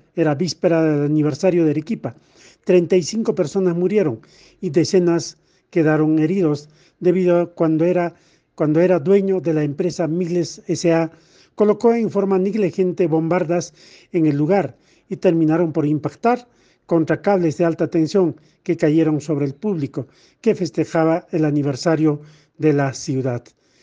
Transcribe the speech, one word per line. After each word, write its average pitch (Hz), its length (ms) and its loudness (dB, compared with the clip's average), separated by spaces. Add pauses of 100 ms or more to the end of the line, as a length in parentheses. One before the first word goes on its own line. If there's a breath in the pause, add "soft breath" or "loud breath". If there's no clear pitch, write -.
(140)
era 160 200 0
víspera 165 480 0
del 151 220 0
aniversario 151 600 0
de 156 80 2
Arequipa. 151 420 -6 (500 soft breath)
Treinta 180 320 2
y 185 60 2
cinco 214 320 -4
personas 180 420 -2
murieron 180 440 0 (400 soft breath)
y 185 100 -4
decenas 170 680 0 (320)
quedaron 156 500 2
heridos 151 520 -2 (280 soft breath)
debido 175 420 2
a 170 120 0
cuando 160 320 0
era, 175 300 0 (400 soft breath)
cuando 156 260 0
era 185 180 4
dueño 190 420 0
de 160 120 -2
la 156 120 0
empresa 156 440 -4
Miles 170 580 -4
S 170 280 0
A, 165 180 0 (420 soft breath)
colocó 214 380 2
en 233 160 -2
forma 196 300 0
negligente 185 720 -2
bombardas 160 680 -2 (380 loud breath)
en 160 140 2
el 147 100 2
lugar 151 400 0 (320 soft breath)
y 196 80 -8
terminaron 165 560 2
por 151 140 -2
impactar 165 600 -2 (400 soft breath)
contra 165 340 0
cables 180 380 0
de 175 60 2
alta 165 240 -2
tensión 165 480 0 (260 soft breath)
que 175 140 -4
cayeron 156 440 2
sobre 143 260 -4
el 135 80 -6
público 156 520 -6 (340 soft breath)
que 214 140 0
festejaba 160 800 -2
el 156 120 0
aniversario 147 760 0 (380 loud breath)
de 151 140 2
la 139 220 0
ciudad. 131 480 -6 (400 soft breath)